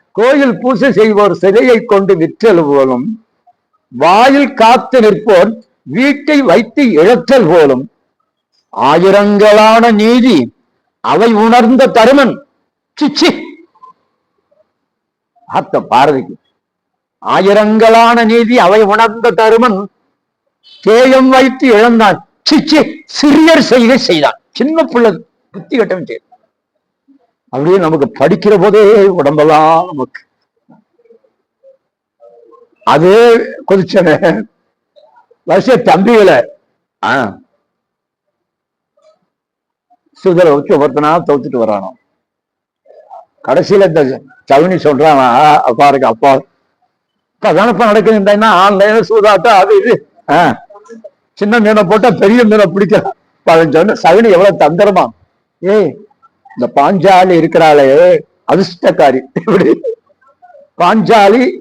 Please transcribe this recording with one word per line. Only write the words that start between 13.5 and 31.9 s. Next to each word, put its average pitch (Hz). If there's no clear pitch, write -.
ஆத்த -
பாரதிக்கு 135
ஆயிரங்களான 220
நீதி 233
அவை 208
உணர்ந்த 220
தருமன் 220
தேயம் 262
வைத்து 262
இழந்தான். 220
சிச்சி, -
சிறியர் 311
செய்கை 240
செய்தான். 147
சின்ன 311
பிள்ளை 233
புத்தி -
கட்டவன் 185
செய்யறான். -
அப்படியே 160
நமக்கு 151
படிக்கிற 185
போதே 202
உடம்பெல்லாம் 156
நமக்கு 143